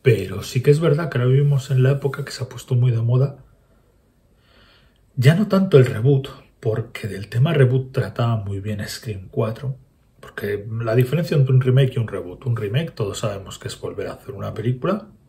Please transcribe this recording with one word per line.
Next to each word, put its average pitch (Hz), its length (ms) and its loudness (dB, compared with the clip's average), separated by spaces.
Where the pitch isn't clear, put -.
Pero 95 420 0
sí - 200 -4
que 147 80 4
es 147 100 4
verdad 160 300 0
que - 80 -2
ahora 123 120 2
vivimos 139 400 2
en 131 120 2
la 135 100 4
época 139 320 -4
que - 80 -12
se - 120 -8
ha - 40 -14
puesto - 260 -6
muy 123 160 2
de 113 120 0
moda, 127 420 0
ya 139 200 6
no 202 100 2
tanto 190 320 6
el 123 80 8
reboot, 135 420 0
porque - 480 -6
del 95 220 -8
tema 139 240 2
reboot 131 400 2
trataba 117 440 -2
muy 98 240 -6
bien 101 260 -8
Scream 95 420 -10
cuatro, 120 500 -4
porque 101 480 -8
la 113 160 0
diferencia 156 400 2
entre 135 180 4
un 131 60 8
remake 127 340 4
y - 40 -2
un 110 100 -2
reboot, 90 380 -10
un 117 100 -2
remake 113 340 -4
todos 98 280 -6
sabemos 98 400 -8
que - 100 -12
es - 120 -14
volver 92 280 -8
a - 60 -10
hacer - 200 -16
una 101 200 -8
película 127 540 -4